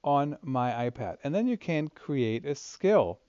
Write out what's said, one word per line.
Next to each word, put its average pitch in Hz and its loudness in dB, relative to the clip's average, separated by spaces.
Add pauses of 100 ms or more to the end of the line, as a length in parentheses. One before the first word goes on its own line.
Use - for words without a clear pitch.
On 143 2
my 123 0
iPad. 101 -6
And 143 -4
then 226 2
you 247 0
can 156 -2
create 120 -2
a 143 -2
skill. 156 2